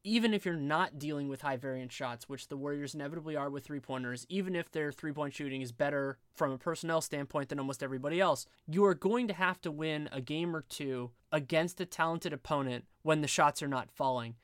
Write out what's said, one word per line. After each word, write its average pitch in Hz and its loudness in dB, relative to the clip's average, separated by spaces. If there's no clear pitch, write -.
even 226 4
if 202 0
you're 175 0
not 156 0
dealing 143 -2
with 135 -6
high 135 0
variance 131 -6
shots, 120 -6
which 135 -10
the 143 -8
Warriors 143 -4
inevitably 156 -6
are 143 -2
with 139 -6
three-pointers, 127 -6
even 185 0
if 170 -4
their 151 -2
three-point 147 -4
shooting 135 -4
is 123 -6
better 139 0
from 143 2
a 131 -4
personnel 165 0
standpoint 143 -2
than 147 -4
almost 135 -2
everybody 143 0
else, 170 4
you 180 6
are 190 8
going 233 2
to 202 0
have 180 2
to 160 -2
win 151 -2
a 135 -4
game 160 -2
or 156 -4
two 131 -4
against 160 2
a 175 -4
talented 165 0
opponent 135 -2
when 156 4
the 147 2
shots 147 4
are 143 -2
not 131 -2
falling. 123 0